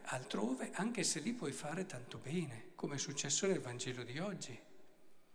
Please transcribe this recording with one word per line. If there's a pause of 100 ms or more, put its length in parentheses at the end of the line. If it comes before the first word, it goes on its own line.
altrove,
anche
se
lì
puoi
fare
tanto
bene,
come
è
successo
nel
Vangelo
di
oggi. (760)